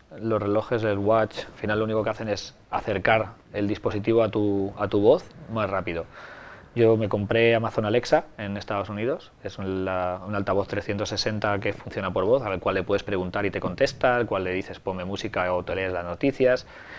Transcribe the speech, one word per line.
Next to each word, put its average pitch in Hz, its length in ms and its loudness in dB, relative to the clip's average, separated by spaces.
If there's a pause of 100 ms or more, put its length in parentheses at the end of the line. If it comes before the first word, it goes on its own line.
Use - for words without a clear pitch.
(200)
los 107 220 0
relojes 107 400 0
del 104 160 2
watch, 107 480 2
al - 80 -16
final 107 260 -2
lo 110 60 2
único 110 180 0
que 110 60 0
hacen 110 180 -6
es - 280 -4 (140)
acercar 107 640 0 (200)
el 101 140 -2
dispositivo 107 560 2
a 107 60 2
tu, 101 480 0
a 101 100 -2
tu 104 120 2
voz 123 260 6 (280)
más 107 160 -2
rápido. 90 360 -4 (720)
Yo 113 220 6
me 110 100 0
compré 110 460 4
Amazon 113 320 0
Alexa 117 400 2 (120)
en 101 200 -6
Estados 101 320 -4
Unidos, 113 420 -4 (120)
es - 160 -10
un, 95 260 -2
la, 92 420 -2
un 104 60 -4
altavoz 98 340 0
trescientos 101 420 -4
sesenta 107 500 -2
que 101 120 -2
funciona - 400 -6
por 92 140 0
voz, 127 160 4
al 98 180 -4
cual 95 160 0
le 95 80 0
puedes 101 200 0
preguntar 98 420 -2
y 98 60 0
te 95 80 -4
contesta, 123 560 0
al 120 100 0
cual 98 180 -2
le 90 80 -2
dices, 92 280 -6
"Ponme 92 260 -6
música", 95 480 -2
o 90 100 -2
te 98 120 -4
lees 95 180 -2
las 87 100 -4
noticias, 127 600 2 (340)